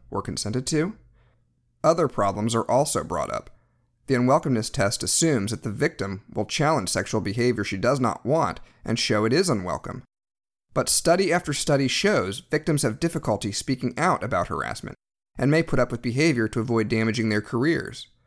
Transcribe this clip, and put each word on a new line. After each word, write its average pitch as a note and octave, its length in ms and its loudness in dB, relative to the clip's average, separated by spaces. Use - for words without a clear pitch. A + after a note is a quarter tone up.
or - 140 -4
consented A2+ 460 -4
to? D#3+ 280 0
Other D#3+ 240 4
problems G#2+ 480 0
are A#2 160 0
also B2+ 320 2
brought D2+ 300 -4
up. - 180 -8
The C3+ 80 0
unwelcomeness B2+ 580 2
test - 300 0
assumes B2 480 2
that - 140 -6
the A#2 60 -4
victim G#2 520 -4
will G#2+ 120 -4
challenge C#3+ 460 0
sexual G2 300 -2
behavior A2 440 0
she G2 120 -4
does A#2+ 220 2
not A#2 260 -2
want C#3 360 0
and A2+ 160 -2
show G#2+ 240 2
it A2+ 80 2
is F3+ 160 2
unwelcome. F2+ 560 -4
But C3 140 0
study F3 440 4
after E3+ 200 0
study C#3 340 2
shows B2 540 0
victims D3+ 320 2
have B2 160 0
difficulty A2 540 -2
speaking B2 440 -4
out D#3 280 0
about F#2 240 0
harassment A1+ 480 -6
and B2+ 100 2
may D#3+ 140 4
put D#3+ 160 0
up B2 140 2
with A#2 100 -6
behavior B2 460 2
to A2+ 100 -4
avoid A2+ 300 0
damaging A2+ 400 0
their G#2+ 120 2
careers. C3 680 -2